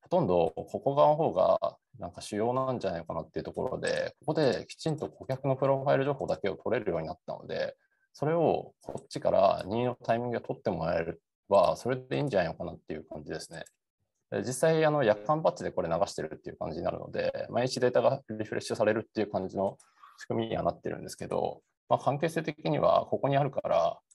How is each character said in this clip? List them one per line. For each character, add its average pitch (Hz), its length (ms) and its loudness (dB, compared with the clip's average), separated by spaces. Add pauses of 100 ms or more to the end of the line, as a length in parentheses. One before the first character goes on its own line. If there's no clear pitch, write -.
ほ - 80 -20
と 180 120 4
ん 135 60 4
ど 87 300 4
こ - 240 -6
こ 139 140 -2
側 147 140 6
の 151 80 4
方 147 160 0
が 90 460 2 (200)
な 90 100 -10
ん - 40 -12
か - 100 -16
主 - 140 -8
要 117 180 0
な 131 180 -2
ん 117 60 -2
じ 95 100 -2
ゃ 90 40 -2
な 82 80 -4
い 82 40 -12
か - 80 -10
な 82 80 -4
っ - 100 -12
て - 80 -8
い - 40 -8
う - 20 -10
と 80 80 -8
こ 87 160 -4
ろ 85 100 -6
で、 - 420 -2
こ - 60 -10
こ 156 80 -2
で 117 340 2
き - 80 -16
ち - 140 -4
ん 147 60 -2
と - 120 -6
顧 - 180 -16
客 135 220 -4
の 131 80 2
プ 139 100 0
ロ 135 120 2
フ 135 60 -6
ァ 147 100 4
イ 135 40 4
ル 135 60 2
情 143 100 0
報 - 120 -6
だ - 120 0
け 98 100 -4
を - 80 -4
取 - 200 -2
れ 120 60 -2
る 104 80 -2
よ 82 80 0
う - 40 -2
に 80 40 -6
な - 80 -6
っ - 120 -16
た - 80 -8
の - 120 -16
で、 - 300 -4 (380)
そ - 100 -4
れ 156 100 2
を 147 380 2 (100)
こ - 160 -12
っ - 100 -14
ち - 120 -8
か 90 100 2
ら 90 360 4
任 110 160 -2
意 - 20 0
の 123 100 0
タ - 200 -2
イ 113 40 0
ミ 120 100 -2
ン - 20 -4
グ 113 80 -2
で - 60 -8
取 - 140 -6
っ - 40 -20
て 110 80 0
も 82 160 -2
ら 87 80 0
え 82 100 0
れ 85 140 -6 (300)
ば、 87 280 6
そ - 140 -4
れ 131 60 0
で 127 200 -6
い 135 40 0
い - 20 0
ん 147 60 -2
じ - 80 0
ゃ 92 40 6
な 87 60 2
い - 20 -2
の - 60 -6
か 92 100 -8
な 85 80 -8
っ 80 60 -16
て - 160 -10
い - 20 -8
う 76 80 -12
感 78 200 -12
じ 82 60 -12
で 80 100 -6
す - 120 -16
ね。 80 120 -12 (640)
で、 107 120 -2
実 117 120 -4
際、 160 300 4
あ 151 60 4
の、 151 120 2
夜 104 140 6
間 151 260 -2
バ 170 100 4
ッ - 20 -10
チ - 100 -10
で 87 60 -2
こ 92 120 -2
れ 85 60 -2
流 82 60 0 (120)
し - 80 -12
て - 80 -6
る 78 120 -6
っ 80 40 -16
て 82 120 -12
い - 20 -14
う 80 40 -16
感 85 160 -6
じ 80 60 -8
に 87 60 -6
な 87 60 0
る 87 80 -8
の - 120 -12
で、 - 400 -2
毎 120 180 0
日 127 120 -4
デ 123 80 4
ー - 40 4
タ 123 100 4
が 127 260 2
リ 107 160 -6
フ 117 100 -8
レ 113 60 -2
ッ - 0 -
シ - 120 -6
ュ 107 40 -2
さ 110 80 2
れ 107 100 4
る 110 140 -2
っ - 40 -20
て 110 80 -2
い 104 40 2
う 98 60 -8
感 95 180 -2
じ 98 80 -8
の 98 220 0 (400)
仕 - 100 -18
組 113 160 -2
み 113 40 -8
に 110 80 -2
は - 60 -2
な 85 100 2
っ - 80 -12
て - 80 -6
る 82 100 -6
ん - 40 -12
で - 60 -12
す - 80 -12
け - 100 -10
ど、 - 360 -4 (260)
ま 127 80 4
あ、 - 20 0
関 139 200 0
係 165 100 0
性 160 140 -2
的 160 260 -6
に 151 100 2
は - 280 4
こ - 140 -2
こ 135 80 4
に 139 80 4
あ 139 80 4
る 139 60 -2
か - 120 -4
ら 85 360 2 (160)